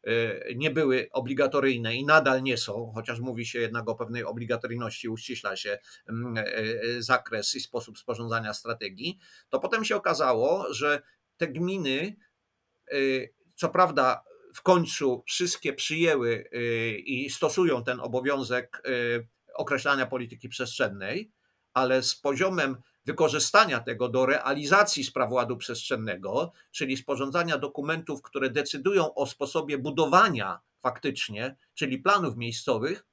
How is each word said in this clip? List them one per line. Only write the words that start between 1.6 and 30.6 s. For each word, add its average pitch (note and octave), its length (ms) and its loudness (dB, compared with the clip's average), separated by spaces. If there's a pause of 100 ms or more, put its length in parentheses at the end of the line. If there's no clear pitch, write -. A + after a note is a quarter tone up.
i C3+ 100 -4
nadal C#3 380 6
nie B2+ 140 0
są, A2+ 380 -6
chociaż A2+ 240 -6
mówi A#2+ 260 -6
się A#2+ 140 -6
jednak A2+ 300 -2
o A2+ 60 -2
pewnej A#2 280 -6
obligatoryjności, A#2 880 -6
uściśla A2 460 -6
się, G2+ 240 -6 (280)
em, A#2 300 -6
e, A2 80 -4
e, A2+ 560 -4
zakres B2 540 0
i C3+ 40 -6
sposób A#2 400 -8
sporządzania A2+ 540 -4
strategii, A2+ 680 -8 (300)
to C3 100 0
potem A3 260 0
się G#3+ 100 0
okazało, C#3+ 760 2
że C#3+ 280 0 (360)
te E3 100 -2
gminy, E3 680 -2 (760)
e, C#3+ 40 -4 (600)
co E3 140 -2
prawda D#3+ 540 4 (300)
w - 80 -16
końcu D#3 680 2
wszystkie F3 460 -2
przyjęły, C#3 760 0
e, A#2+ 80 -6 (320)
i C3 380 -6
stosują D#3 540 2
ten B2 160 -2
obowiązek, B2+ 840 -2
e, A#2+ 680 -4
określania C#3 520 0
polityki B2 440 -8
przestrzennej, A#2 840 -4 (420)
ale C3 300 2
z - 120 -2
poziomem C#3+ 640 0 (280)
wykorzystania D3+ 760 4
tego A#2 300 -2
do B2+ 160 4
realizacji C#3+ 760 4
spraw A#2+ 280 0
ładu B2 260 0
przestrzennego, A2 920 -4 (200)
czyli C3 260 -4
sporządzania C#3+ 600 -2
dokumentów, D3 640 -4
które C3+ 280 -2
decydują D3+ 640 0
o C#3+ 120 0
sposobie D3 520 -2
budowania C#3+ 840 4 (220)